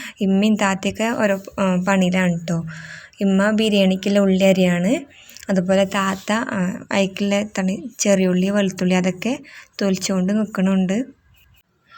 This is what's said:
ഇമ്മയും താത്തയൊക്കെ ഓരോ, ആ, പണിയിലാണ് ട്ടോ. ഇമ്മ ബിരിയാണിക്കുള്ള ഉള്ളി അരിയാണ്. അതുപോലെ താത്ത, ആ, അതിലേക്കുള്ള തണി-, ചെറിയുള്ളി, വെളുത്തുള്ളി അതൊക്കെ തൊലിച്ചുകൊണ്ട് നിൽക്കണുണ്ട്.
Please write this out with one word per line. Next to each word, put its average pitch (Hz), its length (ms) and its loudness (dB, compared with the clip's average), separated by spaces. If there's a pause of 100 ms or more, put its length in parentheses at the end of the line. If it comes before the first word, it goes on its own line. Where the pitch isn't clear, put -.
(220)
ഇമ്മയും 202 340 2
താത്തയൊക്കെ 202 540 -2 (120)
ഓരോ, 196 160 2 (220)
ആ, 196 60 0 (220)
പണിയിലാണ് 185 520 2
ട്ടോ. 170 200 -4 (640)
ഇമ്മ 196 300 2
ബിരിയാണിക്കുള്ള 202 680 2
ഉള്ളി 190 260 4
അരിയാണ്. 185 460 4 (580)
അതുപോലെ 190 360 2
താത്ത, 190 460 -2
ആ, 220 280 -2 (320)
അതിലേക്കുള്ള 202 440 0 (180)
തണി-, 190 280 -2 (180)
ചെറിയുള്ളി, 185 500 2
വെളുത്തുള്ളി 190 460 0
അതൊക്കെ 185 380 -2 (480)
തൊലിച്ചുകൊണ്ട് 190 520 0
നിൽക്കണുണ്ട്. 190 640 0 (1000)